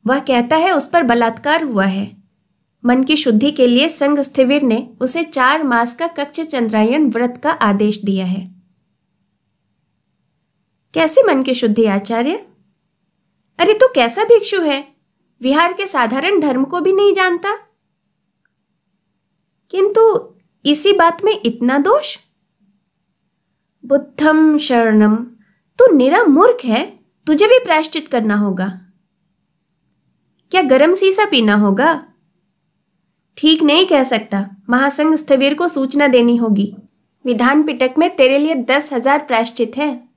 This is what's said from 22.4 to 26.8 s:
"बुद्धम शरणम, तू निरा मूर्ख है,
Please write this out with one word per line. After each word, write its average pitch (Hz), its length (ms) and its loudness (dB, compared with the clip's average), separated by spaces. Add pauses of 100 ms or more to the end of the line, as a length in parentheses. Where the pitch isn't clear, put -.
"बुद्धम 302 720 2
शरणम, 220 580 2 (640)
तू 466 160 6
निरा 294 300 2
मूर्ख 403 400 2
है, 254 360 -4 (260)